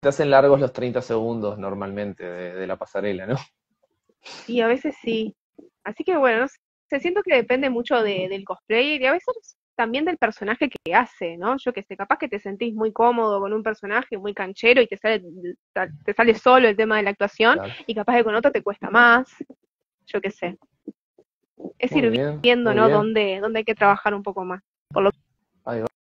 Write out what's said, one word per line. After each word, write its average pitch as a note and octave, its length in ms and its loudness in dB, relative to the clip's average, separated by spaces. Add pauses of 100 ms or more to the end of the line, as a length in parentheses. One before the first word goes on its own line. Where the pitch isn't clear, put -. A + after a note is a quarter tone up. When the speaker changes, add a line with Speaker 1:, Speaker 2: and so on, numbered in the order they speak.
Speaker 1:
te C#3 60 2
hacen C#3+ 220 0
largos C#3 320 6
los C3 100 0
treinta B2 300 -4
segundos A2+ 560 -4
normalmente G2 680 -8
de, F2+ 300 -10
de F#2 140 -8
la F#2 100 -6
pasarela, F#2+ 480 -6
¿no? A#2 100 -2 (1120)
Speaker 2:
Y A#3+ 140 0
a A3+ 60 2
veces C4 340 -2
sí. A3 340 -4 (480)
Así A3 220 -10
que F#4 100 0
bueno, B3 260 2
no C4 60 -2
sé, - 540 -10
siento F4+ 220 -2
que F4 120 2
depende B3+ 340 2
mucho A#3+ 320 0
de, F#3+ 280 -2
del G3 160 -8
cosplayer B3+ 560 -2
y B3+ 60 0
a C4+ 60 4
veces A4+ 440 -6 (180)
también A#3+ 280 -2
del E4+ 140 -2
personaje A3+ 520 -2
que - 240 -8
hace, F#3+ 440 0
¿no? G#3 200 -2
Yo B3+ 140 -6
qué G3+ 120 -10
sé, - 120 -14
capaz - 220 -2
que D#4 100 -8
te G#3 140 -8
sentís G#3+ 340 -6
muy A3 160 -2
cómodo A3+ 480 2
con G3 140 -4
un A3 100 -4
personaje G#3+ 540 -4
muy G3+ 160 -8
canchero A3+ 480 0
y A3+ 60 2
te G3 100 -10
sale, G#3+ 260 -2 (800)
te G3+ 100 -4
sale A#3 220 4
solo B3+ 320 6
el G#3 80 4
tema G#3+ 220 2
de G#3 60 0
la G3+ 80 0
actuación, A3 460 2
Speaker 1:
Claro. - 160 -8 (140)
Speaker 2:
y A3+ 80 -4
capaz A3 220 0
que A#3+ 80 4
con G#3+ 100 -2
otro A#3 160 2
te G#3+ 100 -2
cuesta - 280 -6
más, A#3+ 360 6 (800)
yo - 140 -4
qué G3 120 -8
sé. F3+ 260 -10 (1200)
Es B3+ 160 -2
Speaker 1:
Muy D3+ 80 2
Speaker 2:
ir A#3+ 100 2
Speaker 1:
bien, D3 300 -4
Speaker 2:
viendo, A#3+ 300 2
Speaker 1:
muy - 80 0
Speaker 2:
¿no? A3 80 6
Speaker 1:
bien. - 100 4
Speaker 2:
Dónde, G#3 440 0
dónde A3 180 -2
hay A3 60 -6
que A3+ 100 -4
trabajar G3+ 380 2
un G3+ 80 -6
poco G3 220 -8
más, F#3 180 -8 (320)
por G3 100 2
lo G3 80 4 (520)
Speaker 1:
Ahí A#2+ 160 -6
va. A2 80 -4 (140)